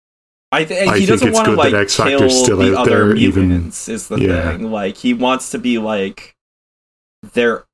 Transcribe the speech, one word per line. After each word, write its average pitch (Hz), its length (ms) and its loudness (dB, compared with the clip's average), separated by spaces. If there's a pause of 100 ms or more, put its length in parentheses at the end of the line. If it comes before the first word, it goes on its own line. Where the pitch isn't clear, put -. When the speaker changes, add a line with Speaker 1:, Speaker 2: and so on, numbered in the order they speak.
(520)
Speaker 1:
I 156 140 0
th-, 190 240 -2
Speaker 2:
I 208 100 2
Speaker 1:
he 196 60 2
Speaker 2:
think 190 40 0
Speaker 1:
doesn't 226 200 4
Speaker 2:
it's 220 80 0
Speaker 1:
wanna, 220 120 2
Speaker 2:
good 214 100 2
that 147 120 2
Speaker 1:
like, - 20 0
Speaker 2:
X 101 220 0
Factor's 135 240 0
Speaker 1:
kill 127 240 4
Speaker 2:
still 110 140 2
Speaker 1:
the 95 200 4
Speaker 2:
out 123 100 2
Speaker 1:
other 104 200 4
Speaker 2:
there, 107 80 4
even." 95 320 2
Speaker 1:
mutants 85 400 -2
is 110 220 -10
the 107 100 -4
Speaker 2:
Yeah. 87 320 0
Speaker 1:
thing. 107 200 -8
Like, 101 260 -6
he 123 160 -2
wants 127 380 -4
to 135 60 -8
be, 120 200 -2
like, 107 580 -6 (960)
their 117 300 -2 (100)